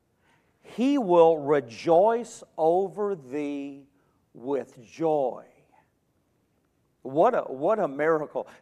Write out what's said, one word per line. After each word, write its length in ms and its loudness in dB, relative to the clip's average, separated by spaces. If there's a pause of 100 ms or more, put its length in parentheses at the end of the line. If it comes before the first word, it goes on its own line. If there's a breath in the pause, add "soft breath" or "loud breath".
(640)
He 360 -2
will 400 6
rejoice 1040 0 (160)
over 560 -2
thee 720 -8 (500)
with 500 -8
joy." 600 -2 (1600)
What 320 2
a, 60 0
what 380 -2
a 100 -2
miracle. 580 -2 (140 loud breath)